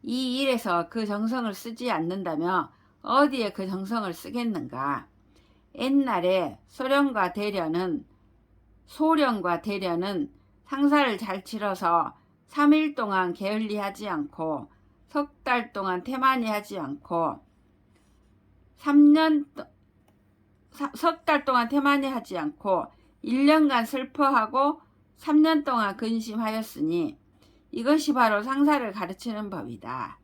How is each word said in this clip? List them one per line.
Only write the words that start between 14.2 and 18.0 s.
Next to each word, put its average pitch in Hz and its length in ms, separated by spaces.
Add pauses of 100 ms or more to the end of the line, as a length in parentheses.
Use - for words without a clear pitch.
석 - 360
달 240 300
동안 185 280
태만히 254 440
하지 208 320
않고 156 600 (1400)